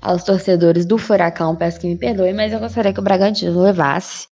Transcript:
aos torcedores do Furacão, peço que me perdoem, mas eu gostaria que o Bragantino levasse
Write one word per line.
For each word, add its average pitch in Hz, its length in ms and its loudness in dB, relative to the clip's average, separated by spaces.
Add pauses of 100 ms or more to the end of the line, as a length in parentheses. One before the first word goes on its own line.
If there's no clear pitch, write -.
aos 180 220 -2
torcedores 175 640 2
do 220 140 0
Furacão, 170 580 0
peço 170 240 -4
que 180 60 -6
me 175 100 -4
perdoem, 190 380 -2
mas 214 180 -2
eu 220 80 -4
gostaria 226 320 -2
que - 80 -6
o - 20 -4
Bragantino 190 580 0
levasse 175 680 0 (100)